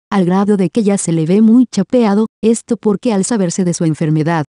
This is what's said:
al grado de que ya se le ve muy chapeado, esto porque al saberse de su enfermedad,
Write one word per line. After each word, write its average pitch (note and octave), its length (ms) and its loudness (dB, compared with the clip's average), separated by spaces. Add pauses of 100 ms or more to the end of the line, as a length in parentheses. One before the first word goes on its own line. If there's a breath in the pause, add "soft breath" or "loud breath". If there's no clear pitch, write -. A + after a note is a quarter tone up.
(120)
al G3 140 0
grado G3 320 2
de F#3 120 0
que A#3+ 140 -2
ya G3+ 140 0
se F3+ 140 -6
le E3 140 -2
ve F#3 160 2
muy A3+ 240 4
chapeado, A3 640 0 (160)
esto A3+ 340 -2
porque G#3+ 360 -2
al F#3+ 120 0
saberse F#3+ 400 -2
de F3 80 0
su F3+ 100 -4
enfermedad, D#3 720 -2